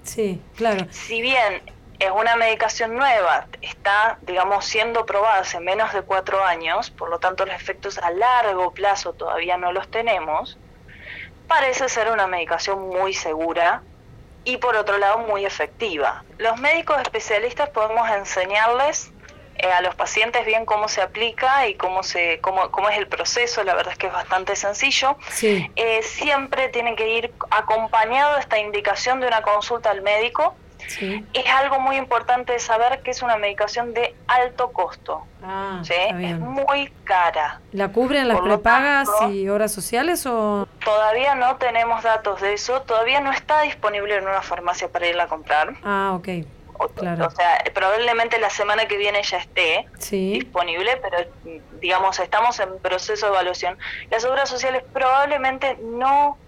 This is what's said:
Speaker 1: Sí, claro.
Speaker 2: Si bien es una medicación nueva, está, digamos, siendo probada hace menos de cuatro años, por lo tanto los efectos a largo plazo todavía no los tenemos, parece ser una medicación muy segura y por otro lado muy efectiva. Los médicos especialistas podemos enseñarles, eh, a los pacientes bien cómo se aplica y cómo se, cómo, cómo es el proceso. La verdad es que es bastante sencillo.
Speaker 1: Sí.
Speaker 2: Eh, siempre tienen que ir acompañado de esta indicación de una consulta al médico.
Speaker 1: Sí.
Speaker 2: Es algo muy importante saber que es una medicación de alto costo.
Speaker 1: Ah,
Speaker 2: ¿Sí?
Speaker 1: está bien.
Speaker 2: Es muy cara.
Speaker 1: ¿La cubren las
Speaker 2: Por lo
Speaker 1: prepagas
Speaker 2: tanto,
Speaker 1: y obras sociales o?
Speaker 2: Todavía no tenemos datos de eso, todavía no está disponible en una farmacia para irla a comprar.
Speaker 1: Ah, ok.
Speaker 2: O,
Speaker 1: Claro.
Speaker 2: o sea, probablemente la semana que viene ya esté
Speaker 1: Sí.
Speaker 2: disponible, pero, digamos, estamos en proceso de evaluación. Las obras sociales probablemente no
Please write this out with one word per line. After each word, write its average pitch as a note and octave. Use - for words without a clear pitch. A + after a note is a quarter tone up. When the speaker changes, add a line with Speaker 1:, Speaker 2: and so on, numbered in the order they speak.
Speaker 1:
Sí, G3
claro. G#3
Speaker 2:
Si -
bien A#3
es F#3+
una A3+
medicación A3+
nueva, A3+
está, G#3+
digamos, F#3
siendo A3+
probada G3+
hace F3+
menos G3
de G3
cuatro F#3+
años, E3+
por E3+
lo E3+
tanto F#3
los F#3+
efectos F#3+
a F3
largo G3
plazo F#3+
todavía E3+
no F3+
los F#3+
tenemos, F#3
parece C4
ser A3
una G#3+
medicación F3+
muy F#3+
segura E3
y B3+
por A#3+
otro G3+
lado G3+
muy G#3
efectiva. D#3
Los A3+
médicos D4+
especialistas A#3+
podemos A3+
enseñarles, G#3+
eh, F#3
a F3+
los F3+
pacientes A3+
bien A3
cómo G#3+
se G#3+
aplica A#3
y G3
cómo F#3
se, E3+
cómo, F#3
cómo G3+
es G#3
el G3+
proceso. A#3+
La F#3
verdad F3
es -
que G3
es F3+
bastante F#3
sencillo. C4+
Speaker 1:
Sí. G3+
Speaker 2:
Eh, A3
siempre C4+
tienen A#3
que A3
ir A#3
acompañado A3+
de C#4+
esta -
indicación G#3
de B3+
una A3+
consulta G#3+
al G3
médico. A3+
Speaker 1:
Sí. G3+
Speaker 2:
Es B3+
algo C4+
muy C4+
importante B3
saber A#3+
que B3+
es B3
una A#3+
medicación G#3
de A#3
alto B3
costo. D#3+
Speaker 1:
Ah, F#3+
Speaker 2:
¿Sí? E3+
Speaker 1:
está F#3
bien. F3
Speaker 2:
Es E3
muy C#4
cara. E3
Speaker 1:
¿La G3
cubren C4
las A3+
Speaker 2:
Por F3+
lo G#3
Speaker 1:
prepagas C4+
Speaker 2:
tanto, G#3+
Speaker 1:
y G3
obras G#3
sociales C4+
o? G#3+
Speaker 2:
Todavía A3
no B3+
tenemos A#3
datos A3
de G3
eso, A#3+
todavía A#3+
no C#4
está D4+
disponible G#3
en F#3+
una F#3+
farmacia F3
para F3
irla F3
a E3+
comprar. D#3
Speaker 1:
Ah, G3
ok. F3
Speaker 2:
O, -
Speaker 1:
Claro. E3
Speaker 2:
o E3
sea, F3
probablemente A3+
la G#3
semana G#3
que G#3
viene G3+
ya F#3+
esté F3
Speaker 1:
Sí. F#3+
Speaker 2:
disponible, F#3+
pero, F#3
digamos, F#3
estamos A3+
en F#3+
proceso G#3
de G3+
evaluación. F3+
Las A3+
obras C4+
sociales B3+
probablemente C4
no C4+